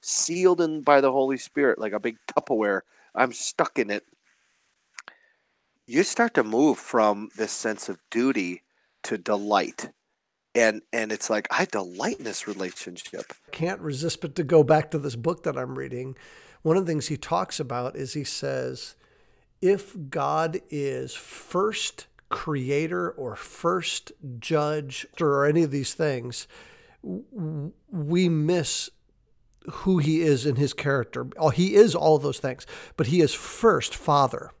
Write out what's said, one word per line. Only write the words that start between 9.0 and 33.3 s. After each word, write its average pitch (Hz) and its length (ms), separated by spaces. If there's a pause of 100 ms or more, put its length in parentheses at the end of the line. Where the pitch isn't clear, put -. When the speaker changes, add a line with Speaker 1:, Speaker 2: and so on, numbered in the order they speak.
Speaker 1:
to 110 120
delight. 101 760 (640)
And, 110 280 (100)
and 110 180
it's - 200
like, 107 200
I - 140
delight 95 540
in - 60
this 104 220
relationship. 92 880 (180)
Speaker 2:
Can't 180 300
resist 151 400
but 147 140
to 170 100
go 156 180
back 151 280
to 165 80
this 139 180
book 139 280
that 143 120
I'm 131 220
reading. 131 380 (460)
One 160 140
of 190 80
the 170 80
things 151 140
he 151 100
talks - 420
about 123 380
is 135 160
he 147 120
says, 131 720 (680)
if 196 340 (140)
God 156 580
is 131 460
first - 920 (220)
creator 156 840
or 123 240
first - 800 (260)
judge 147 680 (140)
or 143 260
any 156 160
of 151 80
these 135 240
things, 127 520 (560)
w-, 214 220 (100)
w-, 156 380 (180)
we 175 380
miss 160 600 (800)
who 185 280
he 156 220
is 143 260
in 139 100
his 139 160
character. 127 560 (100)
Oh, 160 100
he 185 260
is 202 200
all 156 240
those 139 200
things, - 280 (300)
but 131 120
he 175 120
is 147 140